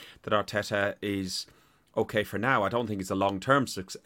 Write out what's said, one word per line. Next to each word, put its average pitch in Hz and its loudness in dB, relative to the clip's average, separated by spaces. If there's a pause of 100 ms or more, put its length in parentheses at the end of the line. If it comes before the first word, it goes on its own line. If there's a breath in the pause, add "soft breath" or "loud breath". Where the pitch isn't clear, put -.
(220 soft breath)
that 107 -2
Arteta 101 0
is 98 -4 (500)
okay 107 0
for 101 -4
now. 120 2
I 98 2
don't 120 0
think 104 -4
it's 92 -6
a 101 -2
long-term 98 4
suc-, - -8